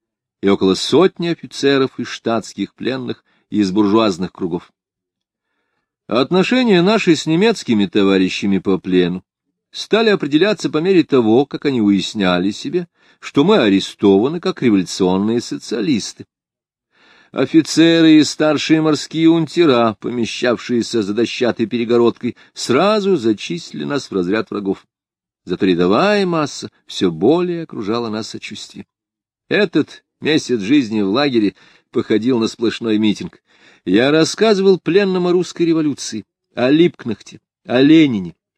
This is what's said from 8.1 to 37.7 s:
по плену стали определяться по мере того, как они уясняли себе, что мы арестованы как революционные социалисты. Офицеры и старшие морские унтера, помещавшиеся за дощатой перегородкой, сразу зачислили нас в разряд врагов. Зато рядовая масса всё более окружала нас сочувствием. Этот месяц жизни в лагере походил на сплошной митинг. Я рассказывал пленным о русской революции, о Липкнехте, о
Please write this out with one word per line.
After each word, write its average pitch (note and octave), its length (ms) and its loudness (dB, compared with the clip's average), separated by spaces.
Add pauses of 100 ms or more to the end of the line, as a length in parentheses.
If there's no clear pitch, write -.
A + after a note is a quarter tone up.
по F#2 200 -2
плену F2+ 460 -2 (460)
стали A3 400 0
определяться D#3+ 580 0
по D3+ 100 -4
мере F3 260 2
того, B2 420 2
как - 180 -12
они C3+ 160 0
уясняли F#2+ 720 0
себе, D#3+ 360 -8 (320)
что - 260 0
мы G#3 140 4
арестованы G#2 800 2
как F#2 240 -6
революционные G2+ 800 0
социалисты. D3 840 -6 (1080)
Офицеры D#3+ 840 4
и D3+ 40 6
старшие D3+ 600 0
морские D#3 480 0
унтера, C#3+ 680 2
помещавшиеся A#2 1040 -4
за G2+ 120 -4
дощатой A#2 520 -2
перегородкой, A#2+ 720 0 (160)
сразу F#3+ 640 0
зачислили C#3+ 680 -4
нас C3+ 260 -6
в - 40 -8
разряд G2 360 -2
врагов. G2 360 -6 (580)
Зато F2+ 200 -4
рядовая A2+ 600 2
масса D#3 440 -6 (160)
всё - 240 -2
более E3 520 0
окружала A#2 480 -8
нас G#2+ 180 -8
сочувствием. - 580 -16 (600)
Этот E3+ 560 -2 (160)
месяц C3 400 -2
жизни A2 420 0
в F#2+ 80 0
лагере A#2 440 0 (360)
походил A#2 480 -2
на A2 100 -2
сплошной A2+ 480 -4
митинг. G#2 460 -4 (420)
Я A2+ 260 2
рассказывал F#3+ 680 2
пленным F#3 480 0
о F3+ 60 0
русской F3 340 -2
революции, D3+ 580 -4 (300)
о B2 160 0
Липкнехте, D3+ 720 0 (260)
о B2 160 2